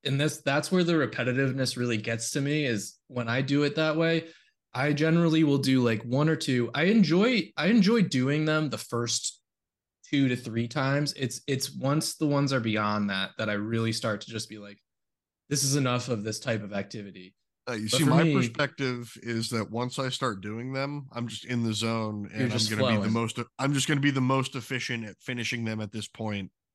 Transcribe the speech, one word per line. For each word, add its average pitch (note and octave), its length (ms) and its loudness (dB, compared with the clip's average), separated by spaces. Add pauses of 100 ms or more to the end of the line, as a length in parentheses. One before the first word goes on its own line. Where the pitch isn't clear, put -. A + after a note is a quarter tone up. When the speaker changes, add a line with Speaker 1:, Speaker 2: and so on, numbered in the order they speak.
Speaker 1:
and C#3 160 0
this, D3 220 -2
that's C#3+ 280 0
where F3+ 140 4
the E3+ 80 2
repetitiveness C3 840 0
really A#2+ 200 0
gets A#2 360 -4
to D3+ 80 -2
me, D3 240 0
is G#2+ 340 -4 (100)
when B2 200 -6
I B2 140 0
do C#3+ 220 2
it C#3+ 120 0
that D#3 200 0
way, E3 320 0 (440)
I C#3 200 0
generally D#3+ 500 4
will C#3 160 4
do, C3 240 4
like, A2+ 220 2
one C#3 240 2
or D#3+ 80 2
two. B2 380 0
I D3 100 0
enjoy, G3 720 4
I D3 100 0
enjoy G#3+ 360 6
doing C#3+ 420 2
them D#3 260 2
the G#2 80 -6
first - 600 -4 (680)
two C#3 200 4
to B2 80 0
three A#2 320 -4
times. C#3 460 0
It's, - 340 -4
it's C3+ 260 -4
once D3 420 -2
the D#3+ 120 0
ones C#3+ 240 2
are C3+ 80 2
beyond G#2 500 0
that, F#2+ 280 -2
that A2 120 -2
I G#2+ 40 -2
really A2+ 380 -2
start A2+ 300 -4
to - 80 -16
just A2 180 -8
be G#2+ 100 -14
like, G2+ 200 -18 (680)
"This C#3 160 0
is C#3 120 0
enough B2 320 0
of A2+ 160 -2
this G#2+ 140 -6
type A2 240 -2
of G2+ 100 -10
activity." G2 640 -10 (340)
Speaker 2:
Uh, B2 60 -4
you A2 140 -4
Speaker 1:
But A2 100 0
Speaker 2:
see, D#3+ 60 4
Speaker 1:
for C3+ 60 6
Speaker 2:
my - 140 6
Speaker 1:
me D#3 100 4
Speaker 2:
perspective B2+ 800 -2 (100)
is A2+ 280 -4
that A2 200 -2
once A#2+ 280 -4
I C3+ 100 -2
start A#2+ 320 -4
doing A2+ 320 -8
them, C#3 400 -6
I'm A#2+ 160 -6
just G#2+ 160 -12
in A#2+ 200 -2
the A2+ 100 0
zone, G#2+ 580 -4
Speaker 1:
You're A2 120 -2
Speaker 2:
and A#2 80 -2
I'm A2+ 60 0
Speaker 1:
just A2 120 0
Speaker 2:
gonna A2 140 0
be A#2+ 100 4
the - 0 -
Speaker 1:
flowing. G#2 180 0
Speaker 2:
most, A2+ 260 -2 (200)
I'm C#3 160 2
just C3 140 0
gonna D3 120 2
be C#3+ 100 4
the C3+ 120 0
most C3 320 2
efficient A#2+ 500 -6
at G2+ 160 -14
finishing A#2+ 440 -6
them A2 160 -4
at G2+ 120 -8
this G#2+ 160 -8
point. G2+ 420 -6 (240)